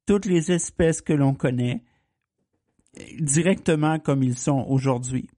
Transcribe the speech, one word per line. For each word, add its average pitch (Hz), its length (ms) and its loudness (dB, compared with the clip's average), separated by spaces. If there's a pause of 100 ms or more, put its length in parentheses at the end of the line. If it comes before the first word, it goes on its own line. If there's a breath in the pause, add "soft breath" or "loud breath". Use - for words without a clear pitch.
toutes 202 200 2
les 180 260 0
espèces 170 500 0
que - 120 -2
l'on 139 200 2
connaît, 123 500 -2 (1400)
directement 156 800 0
comme 139 240 0
ils 123 140 0
sont 139 300 -2
aujourd'hui, 127 720 -2